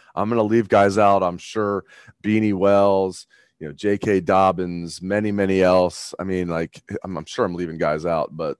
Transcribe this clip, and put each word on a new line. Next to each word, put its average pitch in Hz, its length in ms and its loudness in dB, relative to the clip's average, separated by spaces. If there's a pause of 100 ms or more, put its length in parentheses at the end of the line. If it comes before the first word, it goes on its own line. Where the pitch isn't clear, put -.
(140)
I'm 104 140 -4
gonna 117 160 2
leave 110 240 0
guys 101 280 4
out, 101 280 4
I'm 87 140 -2
sure. 101 460 -6 (380)
Beanie 107 320 0
Wells, 98 720 2 (320)
you 80 80 -14
know, 73 60 -12
J 101 260 -2
K 101 220 2
Dobbins, 90 840 0
many, 104 300 -2
many 95 280 0
else. 90 600 2
I - 20 -6
mean, 92 240 -4
like, 82 340 -6 (220)
I'm, 92 140 -10
I'm 78 80 -10
sure - 200 -4
I'm 90 100 -4
leaving 85 240 -8
guys 78 280 -2
out, 80 300 -4
but 80 240 -8